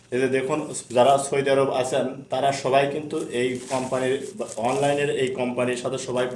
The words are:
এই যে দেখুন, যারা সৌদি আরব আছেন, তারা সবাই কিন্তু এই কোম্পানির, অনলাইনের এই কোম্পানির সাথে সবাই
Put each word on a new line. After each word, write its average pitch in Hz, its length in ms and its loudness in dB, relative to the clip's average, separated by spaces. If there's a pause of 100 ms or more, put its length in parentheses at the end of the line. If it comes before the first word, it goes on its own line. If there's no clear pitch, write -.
(140)
এই 123 80 0
যে 135 140 2
দেখুন, 135 220 0 (380)
যারা 123 160 8 (140)
সৌদি 139 280 0
আরব 135 140 4 (140)
আছেন, 127 240 0 (260)
তারা 131 180 2 (120)
সবাই 135 220 4 (100)
কিন্তু 147 220 -6 (240)
এই 127 80 2 (240)
কোম্পানির, 131 440 0 (520)
অনলাইনের 143 420 2 (120)
এই 127 60 0 (100)
কোম্পানির 123 440 -2
সাথে 131 240 -4
সবাই 127 300 -2